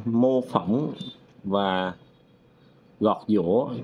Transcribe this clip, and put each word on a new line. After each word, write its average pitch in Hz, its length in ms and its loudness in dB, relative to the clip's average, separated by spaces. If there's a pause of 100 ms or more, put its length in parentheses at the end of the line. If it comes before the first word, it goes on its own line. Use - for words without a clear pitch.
mô 123 360 2
phỏng 123 520 -2 (520)
và 95 480 0 (1080)
gọt 107 160 2 (100)
giũa 107 420 2 (160)